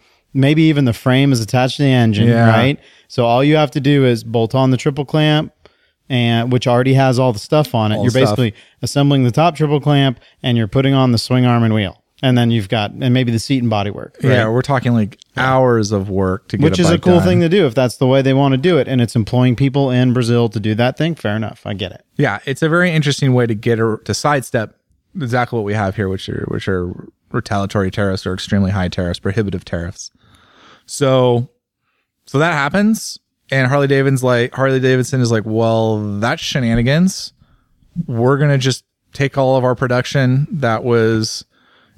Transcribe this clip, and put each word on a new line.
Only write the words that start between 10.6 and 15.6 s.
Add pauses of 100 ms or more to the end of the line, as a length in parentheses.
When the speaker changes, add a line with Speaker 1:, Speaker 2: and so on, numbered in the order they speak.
Speaker 1:
putting
on
the
swing
arm
and
wheel. (220)
And
then
you've
got,
and
maybe
the
seat
and
bodywork, (120)
Speaker 2:
Yeah,
Speaker 1:
right?
Speaker 2:
we're
talking,
like, (160)
Speaker 1:
Yeah. (100)
Speaker 2:
hours